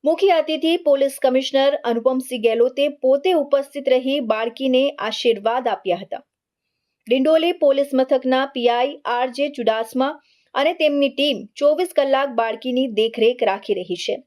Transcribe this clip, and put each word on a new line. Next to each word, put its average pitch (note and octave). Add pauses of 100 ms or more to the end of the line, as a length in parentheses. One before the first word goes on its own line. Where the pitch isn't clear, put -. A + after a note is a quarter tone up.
મુખ્ય E4
અતિથિ D#4+
પોલીસ C#4
કમિશનર C4+
અનુપમસિંહ B3
ગેહલોતે B3+
પોતે C#4
ઉપસ્થિત C#4
રહી B3+
બાળકીને B3
આશીર્વાદ A3+
આપ્યા F#3+
હતા. - (880)
ડિંડોલી D#4
પોલીસ C#4
મથકના C4
પી A#3+
આઈ C4
આર A#3+
જે C#4
ચુડાસમા B3+ (340)
અને D4+
તેમની C#4+
ટીમ C4+
ચોવીસ D#4
કલાક C#4
બાળકીની A#3+
દેખરેખ A3+
રાખી G3
રહી F3+
છે. -